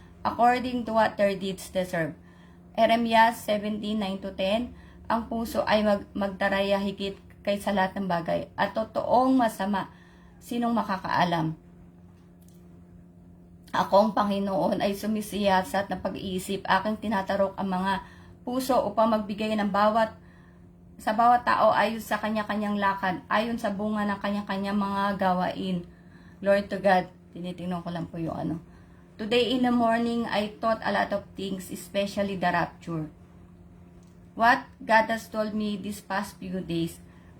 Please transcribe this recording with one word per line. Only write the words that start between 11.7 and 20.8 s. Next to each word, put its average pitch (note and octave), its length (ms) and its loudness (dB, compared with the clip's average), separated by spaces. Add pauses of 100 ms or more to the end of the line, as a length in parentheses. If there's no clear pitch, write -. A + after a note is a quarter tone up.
Ako F#3 240 2
ang G#3+ 160 6
Panginoon G3 720 0
ay G#3 80 2
sumisiyasat G3 960 0
ng F#3 160 -6
pag-iisip, F#3+ 640 -6
aking G#3+ 320 0
tinatarok G3 560 -2
ang F#3+ 160 -4
mga F#3 320 -2 (400)
puso B3+ 400 -2
upang A3 320 2
magbigay G#3+ 400 -2
ng G3+ 160 0
bawat, G#3+ 400 2 (880)